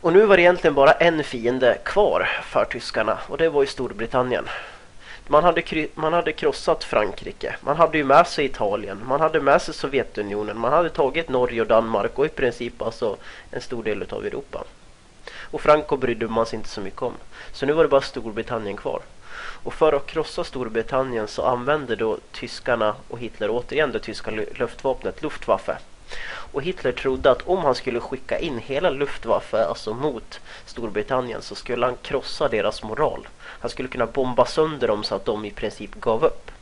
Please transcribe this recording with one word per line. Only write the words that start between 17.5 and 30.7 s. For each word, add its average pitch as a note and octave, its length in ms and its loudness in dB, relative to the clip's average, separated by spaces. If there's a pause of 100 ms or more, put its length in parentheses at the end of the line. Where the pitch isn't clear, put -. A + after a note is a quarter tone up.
Så - 140 -6
nu C#3+ 80 2
var D#3+ 100 6
det D3 60 4
bara C#3 120 6
Storbritannien A2 760 -6
kvar. - 240 -6 (640)
Och - 100 -6
för D#3 200 6
att C#3+ 120 0
krossa - 380 -4
Storbritannien A#2 840 -2
så - 180 -4
använde B2+ 500 0
då A2 220 -2 (140)
tyskarna A2+ 640 -2 (120)
och A#2 120 -10
Hitler G#2+ 300 -4
återigen B2 420 0
det G#2+ 80 -2
tyska - 320 -8
lu-, A2 220 -6
luftvapnet, - 680 -4
Luftwaffe. A2 560 -2 (760)
Och C#3 120 -4
Hitler D3+ 280 -2
trodde C3 400 2
att - 160 2
om F3+ 160 2
han C3 120 4
skulle A#2 240 -4
skicka - 400 -4
in D3 180 -4
hela C#3 320 0
Luftwaffe, A2+ 760 0
alltså G#2+ 280 -4
mot B2+ 460 -6 (260)
Storbritannien, A2+ 760 -4